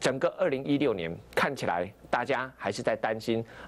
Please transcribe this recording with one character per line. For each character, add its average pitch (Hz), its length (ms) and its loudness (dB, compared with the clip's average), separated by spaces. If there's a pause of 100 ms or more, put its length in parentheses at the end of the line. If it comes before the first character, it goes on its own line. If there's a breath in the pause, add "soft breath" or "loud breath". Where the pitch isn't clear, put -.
整 135 180 2
个 165 100 2 (100)
二 185 100 4
零 135 160 -2
一 143 140 4
六 131 160 4
年， 85 200 -4 (200)
看 151 200 2
起 127 120 -6
来 90 200 2 (220)
大 123 160 2
家 127 320 0
还 101 160 -2
是 120 100 -4
在 113 140 2
担 113 240 -2
心 113 240 0 (240 loud breath)